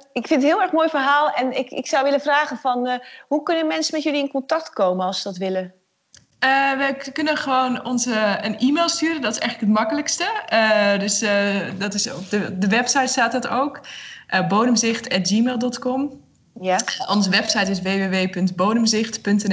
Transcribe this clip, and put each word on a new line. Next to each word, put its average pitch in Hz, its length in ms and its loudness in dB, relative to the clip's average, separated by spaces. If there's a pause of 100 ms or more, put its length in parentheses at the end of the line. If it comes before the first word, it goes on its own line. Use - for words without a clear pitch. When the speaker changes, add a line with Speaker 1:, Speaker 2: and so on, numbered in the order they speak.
(120)
Speaker 1:
ik 233 140 -4
vind - 20 -14
het 285 140 4
een 285 60 4
heel 381 140 4
erg 370 100 0
mooi 320 160 4
verhaal. 285 420 2
En 254 280 -2
ik, 262 120 -4
ik - 160 -8
zou 269 180 2
willen 277 160 2
vragen: 285 360 0
van, 247 300 -2
eh, 247 80 -2 (340)
hoe 294 140 0
kunnen 330 240 0
mensen 320 280 -2
met 311 100 -2
jullie 294 160 0
in 277 100 -2
contact 320 400 -4
komen 185 360 0
als 190 160 -4
ze 208 60 -8
dat 190 80 -8
willen? 185 360 -4 (680)
Speaker 2:
Eh, 269 340 2
we 269 260 -2
k-, - 140 -12
kunnen 311 240 -2
gewoon 254 480 0
onze, 226 580 0
een 220 160 -4
e-mail 302 300 2
sturen. 320 320 -2
Dat 226 120 -2
is 214 60 -6
eigenlijk 214 320 -2
het 214 100 4
makkelijkste. 302 680 -2
Eh, 214 520 4
dus, 202 240 -2
eh, 202 340 2 (220)
dat 190 160 -2
is - 180 -4
op 185 180 -10
de, 190 280 -2
de 196 100 2
website 240 380 2
staat 240 260 0
dat 254 160 -2
ook. 277 320 -2 (460)
Eh, 185 200 0
bodemzicht 226 680 2
at 180 140 0
gmail 233 300 2
dot 240 200 -2
com. 269 460 -4 (360)
Speaker 1:
Ja. 185 180 2 (300)
Speaker 2:
Onze 196 220 2
website 196 400 0
is 185 120 -2
w - 40 -8
w 190 280 0
w 185 160 0
punt 185 260 -2
bodemzicht 220 640 0
punt 202 260 2
n 196 40 2